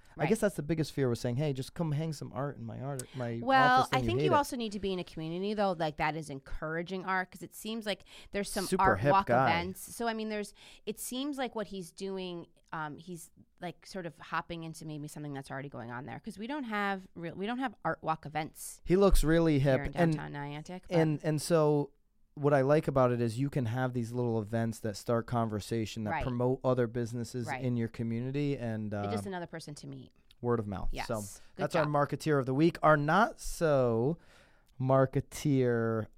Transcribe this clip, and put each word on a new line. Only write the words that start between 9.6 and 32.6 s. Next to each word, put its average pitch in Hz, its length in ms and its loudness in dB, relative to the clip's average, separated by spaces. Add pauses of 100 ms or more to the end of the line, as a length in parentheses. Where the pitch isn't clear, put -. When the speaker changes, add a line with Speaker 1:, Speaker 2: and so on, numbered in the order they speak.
Speaker 2:
So, 233 100 -4
I 226 80 0
mean, 220 140 -6
there's, 208 240 -6 (340)
it - 140 -8
seems 262 380 -6
like 247 160 -4
what 214 140 -6
he's 190 220 -10
doing, 185 560 -8 (280)
um, 156 240 -8
he's, 165 320 -14 (320)
like, 175 240 -12
sort 190 180 -10
of 165 140 -8
hopping 165 460 -8
into 160 200 -12
maybe 151 240 -10
something 147 240 -10
that's 139 180 -10
already 139 200 -8
going 120 200 -12
on 123 140 -8
there, 117 160 -12
'cause 208 180 -14
we 214 80 -10
don't 285 180 -6
have 202 500 -2
real, 165 200 -8
we 196 120 -6
don't 240 140 -4
have 254 140 -4 (100)
art 160 180 -2
walk 160 240 -4
events - 580 -8
Speaker 1:
He 180 120 6
looks 196 280 8
really 160 360 6
Speaker 2:
here 135 240 6
Speaker 1:
hip, 143 100 -6
Speaker 2:
in - 20 -4
Speaker 1:
and, 165 200 4
Speaker 2:
downtown 151 180 -6
Niantic, 147 540 -10
but 185 80 0
Speaker 1:
and, 156 280 4
and 156 160 2
so 151 480 4 (460)
what 147 200 4
I 135 80 6
like 151 260 4
about 131 240 4
it 120 80 0
is 117 180 0
you 139 120 0
can 131 160 0
have 123 260 -2
these 117 180 -4
little 120 300 0
events 113 400 -2
that 107 160 -6
start 117 300 0
conversation, 113 800 -2
that 104 80 -4
Speaker 2:
Right. 151 100 -4
Speaker 1:
promote 127 420 0
other 127 220 2
businesses 120 600 -6
Speaker 2:
Right. 131 160 -6
Speaker 1:
in 123 140 0
your 117 120 0
community, 131 680 -4
and, 110 340 -6
Speaker 2:
They're 104 200 -4
just 104 160 -4
Speaker 1:
uh, - 20 -8
Speaker 2:
another 180 180 -8
person 160 280 -12
to - 120 -16
meet. 135 240 -16 (300)
Speaker 1:
word 120 180 2
of 104 80 -2
mouth. 98 260 -2
Speaker 2:
Yes. - 160 -4
Speaker 1:
So 117 80 0
Speaker 2:
Good 104 140 -6 (260)
Speaker 1:
that's 151 200 -2
our 156 80 4
Speaker 2:
job. 151 80 -2
Speaker 1:
Marketeer 147 460 2
of 127 80 0
the 131 80 -2
Week. 160 280 4